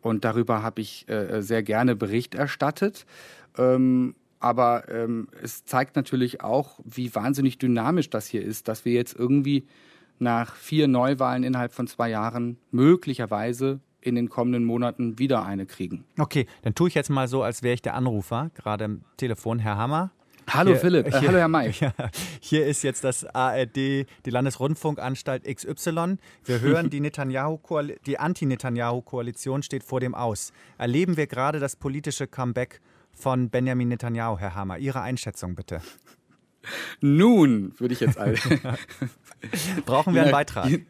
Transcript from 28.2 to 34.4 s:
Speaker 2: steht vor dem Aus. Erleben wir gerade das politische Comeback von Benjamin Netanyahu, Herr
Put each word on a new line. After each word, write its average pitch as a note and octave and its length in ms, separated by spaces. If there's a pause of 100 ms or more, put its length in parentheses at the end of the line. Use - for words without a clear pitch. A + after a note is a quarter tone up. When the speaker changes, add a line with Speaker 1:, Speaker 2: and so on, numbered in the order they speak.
Speaker 2:
steht C3+ 220
vor C3 160
dem B2+ 160
Aus. A2+ 360 (260)
Erleben D#3 380
wir D3+ 120
gerade C#3+ 320
das C#3 160
politische C#3 500
Comeback B2 540 (320)
von B2+ 380
Benjamin B2+ 380
Netanyahu, A#2 500
Herr F#2+ 180